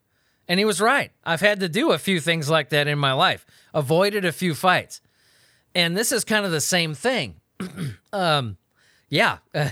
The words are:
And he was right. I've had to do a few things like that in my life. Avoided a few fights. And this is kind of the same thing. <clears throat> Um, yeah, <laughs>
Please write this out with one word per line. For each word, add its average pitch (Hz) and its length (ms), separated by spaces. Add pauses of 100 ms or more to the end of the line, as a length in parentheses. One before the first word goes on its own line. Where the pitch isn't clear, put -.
(480)
And 175 100
he 208 60
was 196 160
right. 226 320 (120)
I've 165 180
had 208 180
to 190 80
do 220 240
a 160 60
few 185 220
things 165 280
like 156 220
that 147 180
in 147 100
my 139 140
life. 143 320 (300)
Avoided 180 500
a 170 80
few 175 220
fights. 175 480 (720)
And 170 200
this 214 160
is 226 140
kind 208 220
of 185 40
the 156 100
same 165 340
thing. 151 460 (200)
<clears throat> 156 360 (140)
Um, 151 460 (540)
yeah, 180 360
<laughs> - 80 (180)